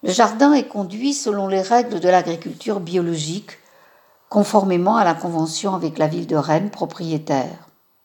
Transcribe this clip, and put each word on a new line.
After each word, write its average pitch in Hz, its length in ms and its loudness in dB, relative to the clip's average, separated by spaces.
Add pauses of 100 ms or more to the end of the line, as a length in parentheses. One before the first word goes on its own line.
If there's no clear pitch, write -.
Le - 100 -2
jardin 226 420 4
est 269 140 2
conduit 208 460 -4
selon 202 340 -2
les 190 140 0
règles 220 380 2
de 180 100 2
l'agriculture 180 720 0
biologique, 170 800 -4 (680)
conformément 196 680 2
à 214 60 4
la 170 100 4
convention 165 600 -4
avec 165 240 -6
la 156 80 2
ville 170 180 -4
de 170 100 -2
Rennes 160 360 0
propriétaire. 156 960 -6 (360)